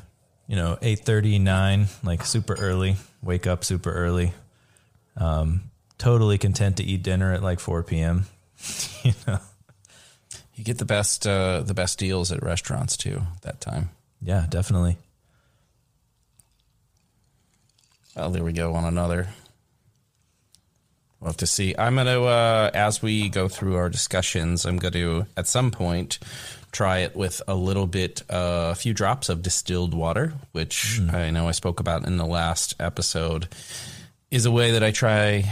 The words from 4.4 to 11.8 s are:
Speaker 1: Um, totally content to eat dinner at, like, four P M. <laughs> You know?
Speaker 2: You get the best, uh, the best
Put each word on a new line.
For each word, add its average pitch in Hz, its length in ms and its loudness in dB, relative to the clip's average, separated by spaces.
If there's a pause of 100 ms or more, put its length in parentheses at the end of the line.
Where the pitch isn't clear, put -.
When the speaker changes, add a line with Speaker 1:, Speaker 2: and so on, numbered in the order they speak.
Speaker 1:
Um, 80 560 0 (260)
totally 113 400 4
content 98 400 2
to 101 60 -2
eat 92 200 -2
dinner 92 280 2
at, 90 100 0
like, 90 200 0
four 85 220 -2
P 82 160 -2
M. 85 260 2 (340)
<laughs> - 440 -10
You 120 100 4 (120)
know? 95 140 -2 (1160)
Speaker 2:
You 113 80 -12
get 117 140 -4
the 113 80 -4
best, 104 400 0
uh, 95 360 2
the 95 120 -2
best 90 260 -2